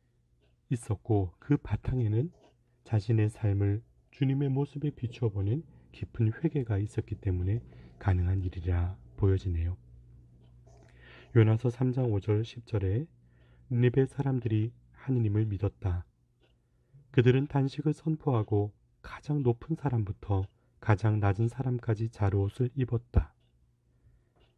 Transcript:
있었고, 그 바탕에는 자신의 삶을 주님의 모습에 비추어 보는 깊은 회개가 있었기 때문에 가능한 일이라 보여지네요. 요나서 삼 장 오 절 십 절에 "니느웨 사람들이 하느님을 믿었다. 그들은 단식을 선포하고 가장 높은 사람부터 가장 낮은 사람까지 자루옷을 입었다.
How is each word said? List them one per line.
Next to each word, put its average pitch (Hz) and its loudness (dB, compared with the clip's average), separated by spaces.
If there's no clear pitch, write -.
있었고, 104 -2
그 - 0
바탕에는 127 -2
자신의 107 2
삶을 101 0
주님의 135 0
모습에 143 -2
비추어 117 -4
보는 101 -2
깊은 - -2
회개가 135 -2
있었기 107 -4
때문에 95 -2
가능한 92 2
일이라 90 -2
보여지네요. 90 0
요나서 110 6
삼 127 0
장 123 0
오 98 0
절 107 0
십 - -14
절에 101 0
"니느웨 123 4
사람들이 120 -2
하느님을 110 0
믿었다. 95 -4
그들은 127 4
단식을 143 -2
선포하고 110 -2
가장 - -4
높은 123 -2
사람부터 101 -4
가장 107 0
낮은 104 2
사람까지 117 -4
자루옷을 101 0
입었다. - 0